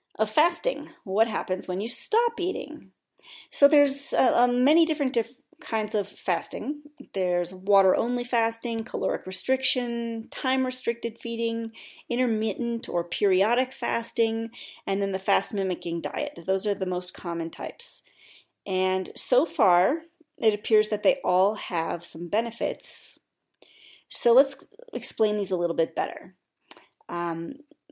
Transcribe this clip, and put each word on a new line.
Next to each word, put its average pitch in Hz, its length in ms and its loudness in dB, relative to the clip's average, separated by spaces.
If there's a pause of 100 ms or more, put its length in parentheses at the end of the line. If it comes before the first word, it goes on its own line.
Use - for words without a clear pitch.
(180)
of 220 120 0
fasting. - 600 0 (140)
What 196 240 -2
happens 185 400 -4
when 185 140 -4
you 226 80 -2
stop 466 500 2
eating? 185 520 -6 (580)
So - 180 6
there's, 277 460 4
uh, 359 220 4
uh, 247 120 4
many 269 380 4
different 294 280 -2
diff-, - 220 -2 (240)
kinds 214 360 -4
of 196 120 0
fasting. 196 760 -4 (320)
There's 180 400 0
water-only 196 680 2
fasting, 226 600 -2
caloric - 420 -4
restriction, 233 1080 -2
time-restricted 240 880 -2
feeding, 226 520 -4 (380)
intermittent 233 800 -2
or 170 140 0
periodic 214 680 2
fasting, 226 760 0 (380)
and 196 140 -2
then 196 100 -2
the 190 80 -4
fast-mimicking 190 800 -2
diet. - 440 -6
Those 196 200 0
are 202 100 0
the 202 100 -6
most 180 280 -4
common 170 360 -6
types. - 520 -6 (640)
And 185 500 -2
so 262 300 6
far, 214 560 2 (360)
it 220 160 2
appears 214 360 2
that 208 120 -2
they 190 220 4
all 190 320 2
have 170 480 -4
some 170 240 -2
benefits. - 880 -2 (920)
So - 240 4
let's 285 320 6 (280)
explain 214 440 0
these 196 140 -2
a 185 60 0
little 170 180 -2
bit 165 200 -2
better. - 400 -6 (760)
Um, 170 460 -6 (360)